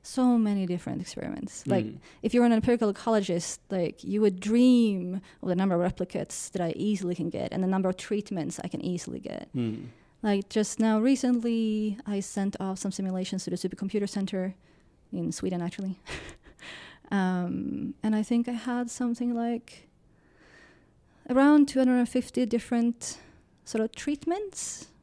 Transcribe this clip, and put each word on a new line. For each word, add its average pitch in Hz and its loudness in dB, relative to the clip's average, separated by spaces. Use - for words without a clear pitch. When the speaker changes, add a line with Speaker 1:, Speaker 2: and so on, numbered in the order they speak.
Speaker 1:
so 247 4
many 208 2
different 175 -4
experiments. - -8
Like, 113 2
Speaker 2:
Mm. 107 -10
Speaker 1:
if 226 0
you 240 6
were 240 8
an 233 6
empirical 226 4
ecologist, 190 0
like, 185 -2
you 208 0
would 190 2
dream 208 4
of 185 -4
the 175 2
number 190 2
of 175 2
replicates - -6
that 180 -2
I 165 -2
easily 190 0
can - -4
get - -6
and 185 -2
the 185 0
number 190 2
of 185 -4
treatments 196 -4
I 185 -6
can - -8
easily 175 -6
get. - -12
Speaker 2:
Mm. 117 -4
Speaker 1:
Like, 202 0
just - -2
now 220 4
recently, 226 2
I 202 -2
sent 196 -2
off 190 -4
some 196 -2
simulations 185 -4
to - -6
the 180 -2
Supercomputer 196 -2
Center 190 -4
in 170 -4
Sweden, 180 -4
actually. 185 -6
<laughs> - -16
Um, 185 -2
and 214 2
I 214 0
think 233 0
I 247 -6
had 240 -4
something 240 -2
like 233 -6
around 285 8
two 262 0
hundred 254 6
and 240 2
fifty 247 0
different 233 -2
sort 220 -2
of 220 -2
treatments - -6